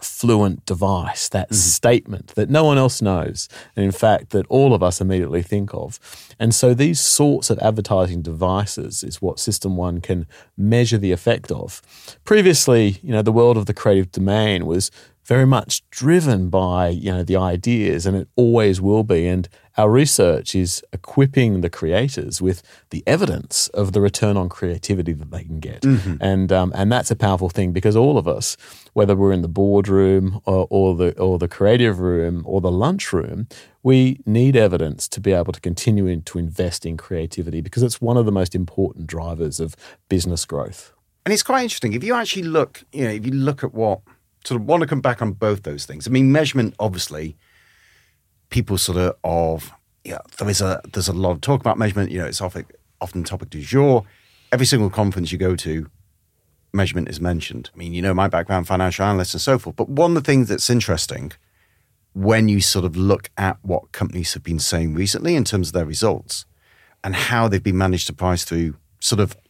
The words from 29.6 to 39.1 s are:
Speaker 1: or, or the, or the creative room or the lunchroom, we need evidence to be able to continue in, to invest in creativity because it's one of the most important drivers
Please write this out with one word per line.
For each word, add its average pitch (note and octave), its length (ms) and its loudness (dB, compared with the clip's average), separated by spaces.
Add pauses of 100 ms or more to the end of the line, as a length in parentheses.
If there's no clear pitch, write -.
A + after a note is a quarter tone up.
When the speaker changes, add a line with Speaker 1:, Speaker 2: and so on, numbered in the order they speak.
Speaker 1:
or, F#2 240 2
or F#2+ 260 2
the, F2 220 0
or F#2 200 2
the F2 80 0
creative G#2 540 2
room F2 460 -2
or F#2+ 160 -2
the F2+ 100 0
lunchroom, G#2 760 -4 (340)
we C3 420 4
need B2 320 2
evidence F2 520 2
to - 120 -10
be G2 120 0
able F2 200 0
to - 80 -14
continue G2 460 0
in, E2+ 160 -2
to - 160 -10
invest E2+ 480 -6
in E2 100 -6
creativity E2 640 -8
because E2 220 -4
it's A#2+ 180 -2
one A#2+ 160 0
of A#2+ 80 4
the G#2+ 80 2
most F#2 220 0
important F2+ 520 -4
drivers E2 540 -8